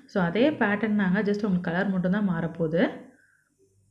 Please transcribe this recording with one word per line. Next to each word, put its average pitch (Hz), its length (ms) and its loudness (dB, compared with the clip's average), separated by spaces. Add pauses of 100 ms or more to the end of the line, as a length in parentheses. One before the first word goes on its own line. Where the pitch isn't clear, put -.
So, 190 180 -2
அதே 208 260 2
பேட்டர்ன் 214 460 0
தாங்க, 202 260 2
just 202 120 0
உங்களுக்கு 202 260 0
கலர் 180 300 -2
மட்டும் 185 200 0
தான் 208 180 0
மாறப்போகுது. 165 600 0 (1040)